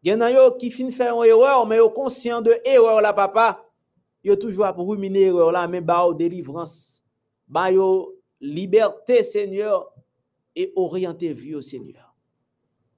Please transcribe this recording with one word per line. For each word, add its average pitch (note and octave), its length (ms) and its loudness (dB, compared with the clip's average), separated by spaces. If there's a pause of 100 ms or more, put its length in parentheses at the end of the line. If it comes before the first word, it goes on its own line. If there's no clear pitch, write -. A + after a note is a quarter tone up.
Gen G#3+ 160 0
nan A#3+ 140 0
yo C4 100 8 (140)
ki A#3+ 140 -8
fin B3+ 200 -10
fè B3 160 -2
yon A#3 160 0
erreur, A#3+ 440 6
men A3+ 120 2
yo A3 120 6
konsyan A#3+ 520 -6
de A3+ 160 2
erreur A3+ 400 4
la, G#3 160 2
papa. G3+ 380 2 (680)
Yo G3 160 2
toujou G#3 280 -4
ap F3 100 -6
rumine F#3+ 480 -2
erreur F3 300 2
la, F3+ 120 -2
men F3 180 -8
ba F3 200 0
yo F3 120 0
délivrance. E3+ 840 -10 (460)
Ba E3+ 260 -2
yo F#3+ 400 0 (260)
liberté, G3 840 -2
Seigneur, G3+ 680 -6 (680)
et F#3 200 -8
orienter E3+ 580 -6
vie B2+ 220 -16
au C#3 60 -12
Seigneur. - 540 -20 (840)